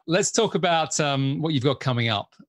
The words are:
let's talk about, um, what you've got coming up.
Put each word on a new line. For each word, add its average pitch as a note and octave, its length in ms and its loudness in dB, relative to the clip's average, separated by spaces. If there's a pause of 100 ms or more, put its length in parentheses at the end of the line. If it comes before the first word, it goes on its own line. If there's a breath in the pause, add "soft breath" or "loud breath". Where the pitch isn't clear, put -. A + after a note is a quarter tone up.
let's F3+ 260 0
talk A3 220 0
about, E3 460 0
um, C#3 400 0
what D#3+ 140 -2
you've B2 100 0
got C#3+ 160 0
coming A#2+ 300 0
up. G#2 240 -4 (140)